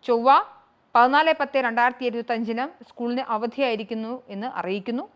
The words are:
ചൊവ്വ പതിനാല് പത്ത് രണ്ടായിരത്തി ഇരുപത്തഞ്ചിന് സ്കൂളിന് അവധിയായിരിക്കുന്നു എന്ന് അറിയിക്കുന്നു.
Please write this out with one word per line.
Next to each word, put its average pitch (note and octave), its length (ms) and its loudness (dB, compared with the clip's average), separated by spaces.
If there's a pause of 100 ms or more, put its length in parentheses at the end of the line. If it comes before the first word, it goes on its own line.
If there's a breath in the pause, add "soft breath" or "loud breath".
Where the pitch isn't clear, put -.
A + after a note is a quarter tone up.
ചൊവ്വ B3+ 360 4 (520)
പതിനാല് C#4+ 440 6
പത്ത് C#4 180 -2
രണ്ടായിരത്തി B3 480 0
ഇരുപത്തഞ്ചിന് A#3 840 -4
സ്കൂളിന് A#3+ 320 -6
അവധിയായിരിക്കുന്നു A3+ 1040 -4
എന്ന് G3+ 200 -10
അറിയിക്കുന്നു. G#3 680 -6